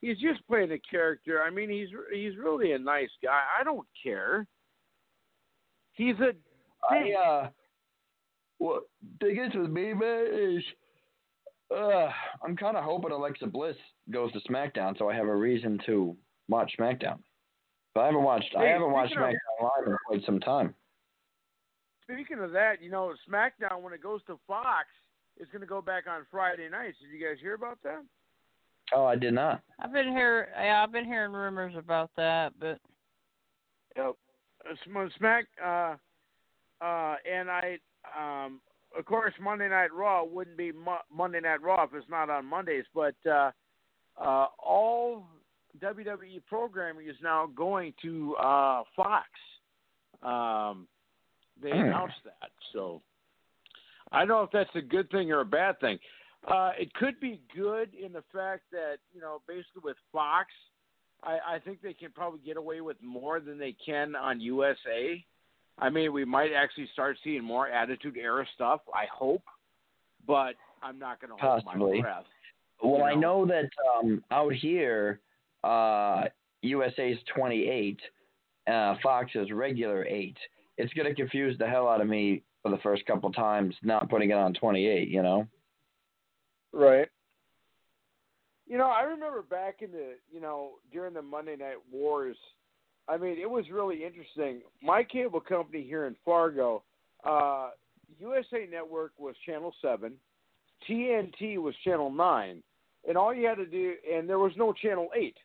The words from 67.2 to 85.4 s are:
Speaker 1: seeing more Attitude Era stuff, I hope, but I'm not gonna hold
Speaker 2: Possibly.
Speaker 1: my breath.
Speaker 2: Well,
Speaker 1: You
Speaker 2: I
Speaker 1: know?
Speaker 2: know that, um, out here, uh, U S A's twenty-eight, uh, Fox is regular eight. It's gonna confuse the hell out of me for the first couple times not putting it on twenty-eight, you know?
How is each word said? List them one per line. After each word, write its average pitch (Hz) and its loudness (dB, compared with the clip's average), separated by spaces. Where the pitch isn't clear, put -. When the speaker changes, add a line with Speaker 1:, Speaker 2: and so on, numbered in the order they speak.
Speaker 1:
seeing 147 -4
more 123 0
Attitude 120 -2
Era 120 -2
stuff, 131 0
I 104 0
hope, 135 0
but 131 2
I'm 131 -12
not 127 -10
gonna 117 -16
hold 123 2
Speaker 2:
Possibly. 98 2
Speaker 1:
my 120 2
breath. 95 -4
Speaker 2:
Well, 139 6
Speaker 1:
You 143 6
Speaker 2:
I 143 4
Speaker 1:
know? 175 4
Speaker 2:
know - 4
that, 160 2
um, 113 2
out 143 2
here, 120 0
uh, 107 4
U 135 0
S 127 -2
A's 123 0
twenty-eight, 117 0
uh, 107 2
Fox 127 2
is 104 -2
regular 110 -2
eight. 98 -4
It's 120 -2
gonna 147 0
confuse 135 0
the 113 0
hell 123 2
out 113 4
of 104 2
me 101 2
for 107 0
the 98 2
first 101 0
couple 101 0
times 104 2
not 107 2
putting 104 4
it 104 4
on 92 4
twenty-eight, 101 2
you 92 2
know? 95 4